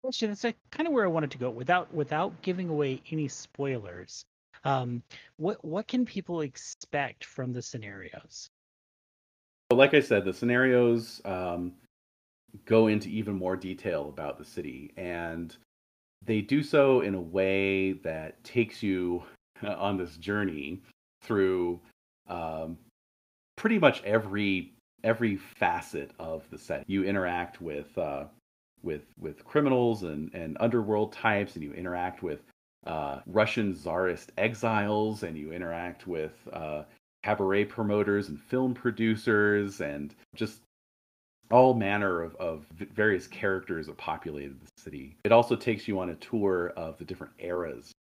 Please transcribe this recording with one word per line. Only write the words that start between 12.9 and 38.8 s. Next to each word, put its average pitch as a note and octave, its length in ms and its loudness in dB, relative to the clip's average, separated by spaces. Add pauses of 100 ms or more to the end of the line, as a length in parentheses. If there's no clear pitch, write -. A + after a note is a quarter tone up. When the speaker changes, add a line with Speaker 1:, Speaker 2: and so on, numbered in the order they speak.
Speaker 2:
even G#2+ 240 -4
more F#2 220 -2
detail F2+ 540 -4
about D2 280 -8
the D2 80 -16
city, C#2+ 520 -10
and E2+ 580 -8 (680)
they G#2+ 180 2
do C#3 200 2
so C#3 400 6
in G2 140 0
a F2+ 60 -4
way F#2+ 720 2
that D#2+ 500 -8
takes - 400 -2
you, F2+ 400 0 (400)
uh, G#2 120 -4
on G2 220 0
this E2 200 -6
journey F2+ 640 -4 (400)
through, F#2 580 2 (480)
um, D#2+ 500 -6 (800)
pretty A3 240 2
much D3 240 6
every, G2+ 680 2 (300)
every A2+ 340 2
facet E2 840 -4
of D#2+ 300 -8
the - 80 -16
set. - 320 -6
You F#2+ 160 0
interact F2+ 560 -2
with, D2 360 -8
uh, D2 280 -4 (580)
with, D2+ 200 -6 (140)
with D#2 280 -12
criminals B2 580 4
and, D#2 300 -6
and D#2+ 260 -8
underworld G#2+ 540 2
types, G2+ 420 0
and E2 80 -8
you D2 80 -10
interact F2+ 500 -6
with, D#2 200 -6 (440)
uh, D2+ 420 -4
Russian G#2+ 460 2
czarist F2 640 -2
exiles, G#2+ 840 0
and D#2+ 140 -8
you D#2 160 -8
interact F2 520 -8
with, D#2+ 280 -4 (180)
uh, D2+ 320 -6 (400)
cabaret G2+ 400 2
promoters G#2 640 0
and D2 140 -10
film B2+ 320 0
producers, G#2 1080 2